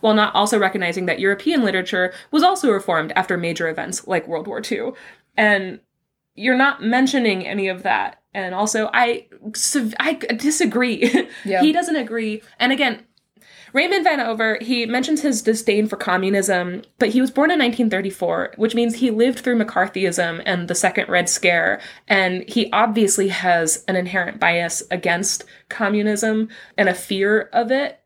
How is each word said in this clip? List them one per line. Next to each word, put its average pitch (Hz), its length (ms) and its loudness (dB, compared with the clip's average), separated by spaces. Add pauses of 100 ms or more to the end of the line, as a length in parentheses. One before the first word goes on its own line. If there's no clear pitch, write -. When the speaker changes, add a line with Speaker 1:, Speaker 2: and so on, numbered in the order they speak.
Speaker 1:
while 220 120 4
not 208 220 2
also 208 200 2
recognizing 185 500 -2
that 160 120 0
European 202 460 0
literature 185 480 0 (180)
was 311 140 2
also 359 260 4
reformed 170 460 0
after 185 200 0
major 170 320 -2
events - 380 -8
like 170 220 -2
World 165 180 -6
War 202 140 -8
Two." 226 340 -6 (400)
And 202 460 2 (540)
you're 254 240 2
not 277 240 2
mentioning 233 640 2
any 196 220 -2
of 185 160 -6
that. 110 340 -2 (160)
And 185 200 -6
also, 214 380 -2
I, 240 360 0 (720)
I 311 140 0 (240)
disagree. 247 1000 0
<laughs> - 120 -18
Speaker 2:
Yeah. 190 160 0
Speaker 1:
He 311 100 4
doesn't 349 240 0
agree. 220 460 -4 (180)
And 254 100 2
again, 269 360 -2 (680)
Raymond 349 320 0
Van 302 160 4
Over, 220 400 0
he 233 240 -2
mentions 262 380 0
his 262 180 0
disdain 214 480 2
for - 80 -4
communism, 185 880 0 (160)
but 226 100 4
he 247 140 4
was 262 80 2
born 302 200 2
in 349 80 2
nineteen 240 300 2
thirty-four, 185 680 -2
which 220 180 0
means 233 220 0
he 240 140 2
lived 233 280 2
through 247 200 0
McCarthyism 185 880 -2
and 175 240 -2
the 180 60 -2
Second 185 340 -2
Red 175 220 2
Scare. 175 500 2 (280)
And 185 380 0
he 220 240 0
obviously 208 580 2
has 175 600 0
an 185 80 0
inherent 180 420 -4
bias 170 520 0
against 180 540 -2 (260)
communism 214 800 0 (260)
and 190 140 2
a 180 40 0
fear 196 600 0
of 233 160 2
it 269 360 -2